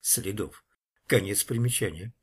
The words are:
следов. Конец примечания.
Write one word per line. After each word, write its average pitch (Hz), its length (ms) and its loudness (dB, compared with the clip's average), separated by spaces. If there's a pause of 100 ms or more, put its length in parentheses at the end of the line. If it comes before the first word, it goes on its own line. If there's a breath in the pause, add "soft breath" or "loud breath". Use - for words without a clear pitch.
следов. - 640 -2 (400)
Конец 101 380 2
примечания. 113 680 -2 (120)